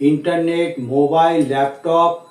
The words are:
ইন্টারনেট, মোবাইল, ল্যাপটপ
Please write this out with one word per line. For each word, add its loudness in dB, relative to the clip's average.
ইন্টারনেট, -2
মোবাইল, 2
ল্যাপটপ 0